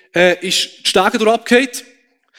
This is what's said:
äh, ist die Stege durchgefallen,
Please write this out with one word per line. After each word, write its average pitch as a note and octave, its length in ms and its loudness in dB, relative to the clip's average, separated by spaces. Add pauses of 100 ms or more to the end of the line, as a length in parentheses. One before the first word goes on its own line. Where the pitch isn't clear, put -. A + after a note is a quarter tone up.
(160)
äh, F3 320 2
ist - 380 -6
die - 20 -6
Stege G#3 300 0
durchgefallen, A#3 520 0 (680)